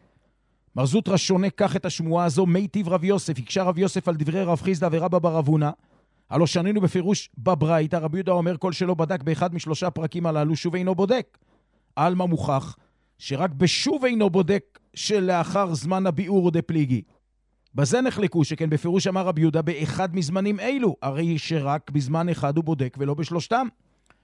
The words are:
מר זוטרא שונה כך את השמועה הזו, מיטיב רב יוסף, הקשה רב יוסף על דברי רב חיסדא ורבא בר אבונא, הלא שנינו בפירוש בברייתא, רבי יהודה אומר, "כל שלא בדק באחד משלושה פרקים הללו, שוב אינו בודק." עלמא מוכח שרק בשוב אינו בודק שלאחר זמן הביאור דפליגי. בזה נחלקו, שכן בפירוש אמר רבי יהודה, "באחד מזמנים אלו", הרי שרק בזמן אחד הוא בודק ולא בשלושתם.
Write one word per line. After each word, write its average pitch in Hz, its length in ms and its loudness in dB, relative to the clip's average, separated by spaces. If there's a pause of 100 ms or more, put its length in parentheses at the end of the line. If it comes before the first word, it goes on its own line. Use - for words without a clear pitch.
(760)
מר 127 100 2
זוטרא 180 320 2
שונה 190 320 2
כך 190 260 0
את 190 100 -4
השמועה 170 400 0
הזו, 170 200 2
מיטיב 185 440 0
רב 175 140 2
יוסף, 185 340 0
הקשה 156 260 -2
רב 180 140 0
יוסף 185 300 0
על 170 80 2
דברי 160 280 -2
רב 170 180 0
חיסדא 180 300 0
ורבא 170 280 2
בר 165 200 2
אבונא, 151 300 2 (600)
הלא 156 180 2
שנינו 196 340 0
בפירוש 185 560 0
בברייתא, 156 580 2
רבי 156 220 -2
יהודה 185 140 0
אומר, 175 260 0
"כל 185 140 -2
שלא 180 220 -2
בדק 160 300 -2
באחד 160 320 -2
משלושה 175 340 -4
פרקים 170 360 -4
הללו, 156 300 0
שוב 175 200 -4
אינו 185 200 0
בודק." 196 420 0 (580)
עלמא 180 300 2
מוכח 147 500 -2 (420)
שרק 151 340 -4
בשוב 247 540 2
אינו 220 240 2
בודק 185 500 0 (140)
שלאחר 185 800 0
זמן 185 340 -2
הביאור 175 440 2
דפליגי. 151 500 0 (760)
בזה 127 260 2
נחלקו, 190 420 0
שכן 156 260 -2
בפירוש 170 380 0
אמר 185 200 -2
רבי 156 140 0
יהודה, 160 200 2
"באחד 160 540 -2
מזמנים 190 440 -2
אלו", 240 420 0
הרי 156 360 -2
שרק 143 540 -4
בזמן 151 380 0
אחד 151 280 -2
הוא 170 60 2
בודק 135 360 -4
ולא 139 140 -2
בשלושתם. 170 540 -2 (560)